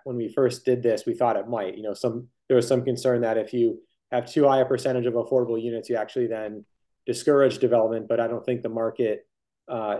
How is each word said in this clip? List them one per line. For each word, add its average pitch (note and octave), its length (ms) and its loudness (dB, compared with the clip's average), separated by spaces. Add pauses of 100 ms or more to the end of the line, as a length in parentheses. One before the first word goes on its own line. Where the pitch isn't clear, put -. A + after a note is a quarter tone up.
when B2+ 140 -6
we A2+ 100 -4
first B2 380 0
did B2 180 2
this, A2 220 2
we A#2 100 -2
thought A#2 220 2
it A2 100 -4
might. G#2 280 -4
You G#2+ 80 -12
know, G#2+ 100 -6
some, A#2 340 -4 (200)
there C3 100 6
was A#2+ 100 4
some B2 160 2
concern B2 380 0
that A2+ 160 0
if G#2+ 160 -4
you A#2 260 0 (320)
have A#2+ 200 -4
too D3 160 4
high C3+ 120 6
a B2+ 60 6
percentage B2+ 400 0
of A#2+ 80 0
affordable A#2 460 0
units, A2+ 300 -6
you A#2+ 60 0
actually A2+ 320 -4
then G#2+ 380 -8 (400)
discourage C3+ 540 2
development, A2+ 480 2
but A#2 120 0
I A#2 80 0
don't A#2 180 -6
think A#2 160 -2
the A2+ 80 -6
market, A2+ 580 -2 (400)
uh, A2 320 -4